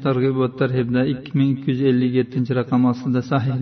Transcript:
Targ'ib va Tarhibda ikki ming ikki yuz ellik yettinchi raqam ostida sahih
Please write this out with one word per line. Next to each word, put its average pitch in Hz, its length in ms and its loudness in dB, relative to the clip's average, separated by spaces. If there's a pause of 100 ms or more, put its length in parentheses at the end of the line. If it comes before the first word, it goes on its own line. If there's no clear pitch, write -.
Targ'ib 135 340 0
va 127 140 2
Tarhibda 127 560 0
ikki 135 280 -6
ming 139 160 2
ikki 135 180 -2
yuz 127 140 0
ellik 127 320 2
yettinchi 127 400 0
raqam 123 300 0
ostida 123 380 0
sahih 127 400 -2